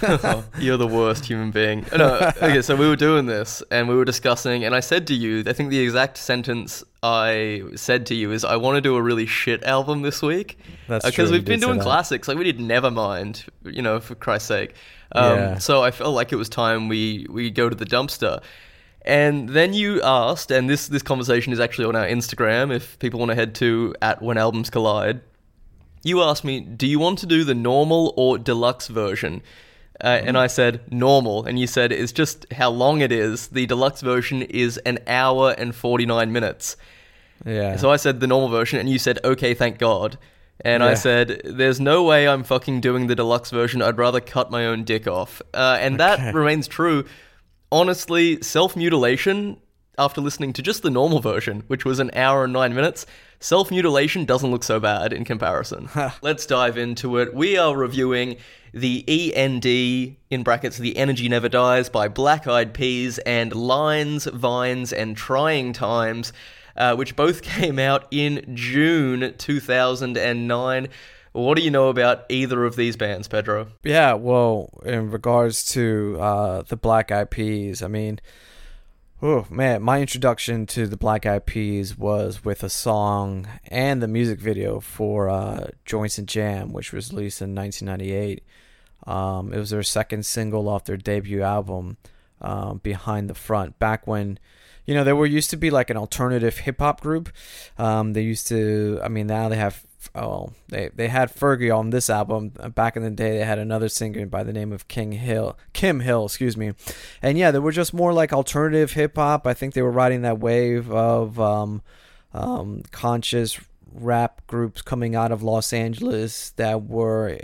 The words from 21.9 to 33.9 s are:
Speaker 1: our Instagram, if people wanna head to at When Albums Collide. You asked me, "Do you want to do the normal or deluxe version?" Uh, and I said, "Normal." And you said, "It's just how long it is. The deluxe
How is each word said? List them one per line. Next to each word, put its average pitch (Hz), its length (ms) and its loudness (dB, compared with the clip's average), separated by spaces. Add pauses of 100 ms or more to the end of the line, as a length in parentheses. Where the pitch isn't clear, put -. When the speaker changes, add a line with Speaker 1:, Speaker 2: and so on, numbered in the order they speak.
Speaker 1:
our 107 100 0
Instagram, 120 680 0
if - 280 -6
people 117 200 -4
wanna 117 140 0
head 113 220 0
to 113 440 2
at 107 220 0
When 113 160 -2
Albums 110 320 0
Collide. 110 500 0 (840)
You 175 200 2
asked 151 220 2
me, 135 160 -4
"Do 117 260 -4
you 147 120 4
want 180 200 2
to 196 80 -10
do 165 180 4
the 139 100 2
normal 147 640 2
or 127 220 4
deluxe 120 480 0
version?" 101 560 -4 (600)
Uh, 123 220 4
and 127 140 2
I 127 80 6
said, 120 340 2 (100)
"Normal." 123 540 4
And 123 140 -2
you 127 80 2
said, 120 260 2
"It's 117 180 -2
just - 440 -2
how 127 160 2
long 135 320 4
it 120 100 2
is. 110 360 0
The 127 180 -2
deluxe 127 340 0